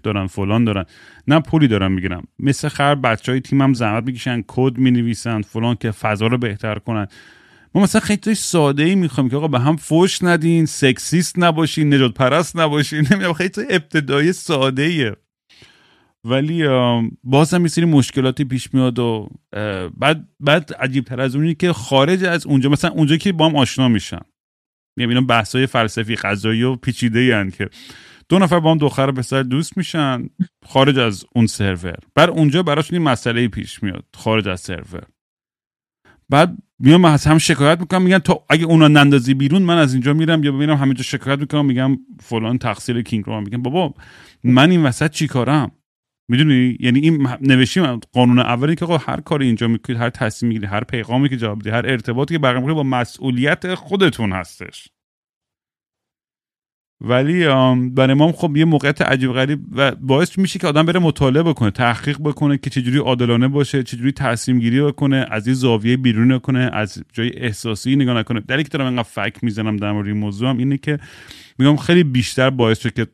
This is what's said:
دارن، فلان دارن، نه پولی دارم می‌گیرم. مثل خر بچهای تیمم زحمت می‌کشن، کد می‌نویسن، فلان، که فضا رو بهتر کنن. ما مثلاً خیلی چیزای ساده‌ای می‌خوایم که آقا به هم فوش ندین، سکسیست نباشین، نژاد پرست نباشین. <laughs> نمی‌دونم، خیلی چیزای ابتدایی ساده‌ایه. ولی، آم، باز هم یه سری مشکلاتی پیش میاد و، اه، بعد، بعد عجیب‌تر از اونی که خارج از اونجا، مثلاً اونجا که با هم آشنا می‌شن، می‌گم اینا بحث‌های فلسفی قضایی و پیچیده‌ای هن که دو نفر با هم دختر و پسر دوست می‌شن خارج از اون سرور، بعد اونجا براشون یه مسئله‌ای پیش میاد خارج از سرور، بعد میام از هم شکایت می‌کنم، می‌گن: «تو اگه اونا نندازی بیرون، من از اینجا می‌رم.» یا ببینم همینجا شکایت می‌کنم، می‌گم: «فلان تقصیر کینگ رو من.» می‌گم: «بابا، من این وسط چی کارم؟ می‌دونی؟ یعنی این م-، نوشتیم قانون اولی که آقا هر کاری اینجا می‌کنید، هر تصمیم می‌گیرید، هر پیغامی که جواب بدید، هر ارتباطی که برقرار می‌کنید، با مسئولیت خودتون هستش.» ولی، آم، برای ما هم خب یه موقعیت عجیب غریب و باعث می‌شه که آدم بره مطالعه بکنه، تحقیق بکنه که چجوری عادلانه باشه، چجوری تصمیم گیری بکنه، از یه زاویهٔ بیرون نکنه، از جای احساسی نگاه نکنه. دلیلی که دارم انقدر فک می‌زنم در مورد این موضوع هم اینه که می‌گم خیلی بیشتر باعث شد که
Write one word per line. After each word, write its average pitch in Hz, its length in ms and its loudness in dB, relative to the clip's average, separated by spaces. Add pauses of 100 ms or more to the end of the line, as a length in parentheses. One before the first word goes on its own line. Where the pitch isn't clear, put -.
دارن، 101 240 -4
فلان 101 380 -2
دارن، 101 200 -2 (440)
نه 151 120 4
پولی 151 280 2
دارم 95 240 0
می‌گیرم. 90 320 -6 (140)
مثل 139 300 -2
خر 143 260 0
بچهای 127 460 -2
تیمم 135 340 2
زحمت 113 300 -2
می‌کشن، 123 420 -6
کد 127 320 -2
می‌نویسن، 120 640 0
فلان، 117 320 -4
که 113 160 -4
فضا 107 360 -2
رو 123 120 -2
بهتر 107 400 -6
کنن. 107 300 -6 (680)
ما 190 80 4
مثلاً 220 180 2
خیلی 208 160 -2
چیزای 220 180 -2
ساده‌ای 151 600 0
می‌خوایم 151 360 0
که 131 60 -4
آقا 151 120 -2
به 135 100 0
هم 143 180 2
فوش 165 460 0
ندین، 165 440 2
سکسیست 147 720 -2
نباشین، 160 500 2
نژاد 135 240 4
پرست 143 440 0
نباشین. 151 420 -2
<laughs> 156 120 2
نمی‌دونم، 190 220 0
خیلی 180 160 -4
چیزای 208 220 -8
ابتدایی 151 600 0
ساده‌ایه. 135 840 -2 (1080)
ولی، 147 420 0
آم، 120 580 0
باز 143 300 2
هم 175 80 2
یه 170 60 2
سری 170 160 0
مشکلاتی 139 600 0
پیش 123 300 -8
میاد 127 240 0
و، 113 300 -4 (240)
اه، 98 360 -6
بعد، 151 360 -2 (160)
بعد 147 340 0
عجیب‌تر 127 460 -6
از 131 160 -4
اونی 156 180 0
که 175 180 -2
خارج 143 520 0
از 170 220 -2
اونجا، 139 240 2
مثلاً 156 200 0
اونجا 156 260 2
که 196 160 -2
با 156 160 2
هم 147 80 0
آشنا 131 320 0
می‌شن، 95 320 -2 (760)
می‌گم 123 120 -2
اینا 123 120 0
بحث‌های 127 460 0
فلسفی 113 500 -4
قضایی 107 460 -2
و 127 140 -2
پیچیده‌ای 120 540 -2
هن 101 200 0
که 95 180 -8 (600)
دو 180 100 4
نفر 175 220 2
با 160 100 2
هم 160 80 2
دختر 139 300 0
و 139 40 -2
پسر 131 300 -4
دوست 135 340 -4
می‌شن 135 520 -4 (360)
خارج 135 340 4
از 110 260 -2 (100)
اون 117 120 2
سرور، 92 500 -4 (180)
بعد 170 160 6
اونجا 156 320 2
براشون 156 360 -2
یه 170 60 0
مسئله‌ای 120 440 0
پیش 101 340 -10
میاد 92 220 -8 (100)
خارج 110 340 -2
از 92 120 -8
سرور، 87 420 -14 (1300)
بعد 165 280 4 (220)
میام 160 260 8
از 151 200 4
هم 156 140 4
شکایت 151 420 2
می‌کنم، 185 220 -2
می‌گن: 185 160 4
«تو 170 300 0
اگه 160 160 4
اونا 160 240 6
نندازی 143 460 6
بیرون، 139 280 2
من 170 160 2
از 143 140 2
اینجا 131 200 0
می‌رم.» 160 320 2
یا 143 80 0
ببینم 147 240 0
همینجا 135 260 0
شکایت 135 360 -4
می‌کنم، 147 280 -2
می‌گم: 131 320 2 (220)
«فلان 117 380 -4
تقصیر 120 440 -4
کینگ 107 220 -4
رو 110 80 -10
من.» 107 100 -8
می‌گم: 110 200 -8
«بابا، 151 320 -2 (500)
من 127 260 6
این 180 120 4
وسط 151 280 0
چی 156 160 -4
کارم؟ 127 460 -2 (560)
می‌دونی؟ 127 520 2
یعنی 123 200 2
این 156 220 2
م-، 127 180 -6
نوشتیم 135 560 2
قانون 123 420 2
اولی 123 360 0
که 170 100 -6
آقا 170 120 0
هر 139 240 -4
کاری 143 260 -2
اینجا 117 220 0
می‌کنید، 113 300 -2
هر 117 120 -2
تصمیم 117 380 -4
می‌گیرید، 107 220 -4
هر 104 140 -4
پیغامی 123 440 -2
که 131 80 -2
جواب 110 220 -4
بدید، 104 140 -8
هر 117 140 -2
ارتباطی 127 480 -4
که 165 40 -2
برقرار 131 220 0
می‌کنید، 147 160 -2
با 151 60 -2
مسئولیت 131 920 -2
خودتون 147 580 -2
هستش.» - 560 -12 (2000)
ولی، 143 460 0
آم، 127 480 2
برای 131 200 4
ما 151 120 4
هم 170 60 2
خب 151 240 -2
یه 156 80 4
موقعیت 143 380 0
عجیب 131 300 0
غریب 135 280 -2 (120)
و 135 220 0
باعث 135 440 -2
می‌شه 190 200 -2
که - 80 -4
آدم 156 200 2
بره 175 140 4
مطالعه 147 420 2
بکنه، 131 280 0
تحقیق 117 480 -2
بکنه 143 400 0
که 135 120 -8
چجوری 127 280 -2
عادلانه 123 500 0
باشه، 139 340 -2
چجوری 123 300 -4
تصمیم 127 460 -2
گیری 120 240 2
بکنه، 139 480 0
از 107 180 -6
یه 131 60 0
زاویهٔ 120 420 2
بیرون 123 360 2
نکنه، 127 400 -2
از 104 300 -6 (100)
جای 120 240 -4
احساسی 117 600 -4
نگاه 123 220 0
نکنه. 113 220 -4
دلیلی 131 220 -4
که 147 60 -6
دارم 139 180 -4
انقدر 123 160 -4
فک 107 420 -8
می‌زنم 110 320 -4
در 104 160 -4
مورد 104 140 -4
این 104 100 -4
موضوع 104 340 -4
هم 123 80 -2
اینه 139 200 -2
که 147 200 -4 (600)
می‌گم 143 180 4
خیلی 175 280 4
بیشتر 131 460 0
باعث 117 300 0
شد 117 120 -4
که 113 220 -4